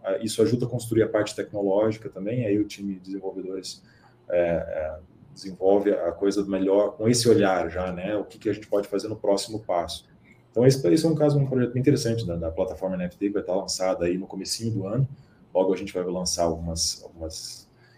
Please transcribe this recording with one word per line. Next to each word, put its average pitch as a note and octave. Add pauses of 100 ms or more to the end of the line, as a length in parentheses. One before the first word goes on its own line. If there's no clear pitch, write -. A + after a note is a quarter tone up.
ah, F#2+
isso A2
ajuda A#2
a -
construir A2+
a G#2
parte G#2
tecnológica G#2
também, A2
aí G2+
o G#2
time G2+
de F2+
desenvolvedores, F#2 (480)
é, F2
é, D#2+ (340)
desenvolve G2
a F2
coisa G2
melhor G2
com A2
esse A#2+
olhar F#2+
já, F2+
né? F#2
O G2
que -
que A2
a G2
gente -
pode G2+
fazer G2+
no G#2+
próximo G2+
passo. E2+ (440)
Então, A#2+
esse, C3+
esse E3
é E3
um D#3+
caso, D3
um C3+
projeto B2+
bem B2
interessante A#2
da, E2+
da E2
plataforma F#2
N F2+
F F2
T, G2+
que G2+
vai G2
tá F2
lançada F#2
aí F2+
no F#2+
comecinho G#2
do F#2+
ano. B2+ (460)
Logo F#2+
a F#2
gente G2
vai F2+
lançar F2+
algumas, E2
algumas - (300)